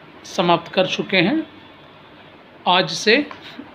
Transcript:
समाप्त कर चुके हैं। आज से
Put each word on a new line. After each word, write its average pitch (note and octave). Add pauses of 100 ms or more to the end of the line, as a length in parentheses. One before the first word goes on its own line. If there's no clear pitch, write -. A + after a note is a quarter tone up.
(240)
समाप्त F3
कर F#3
चुके F3+
हैं। B3 (1200)
आज F3+
से - (580)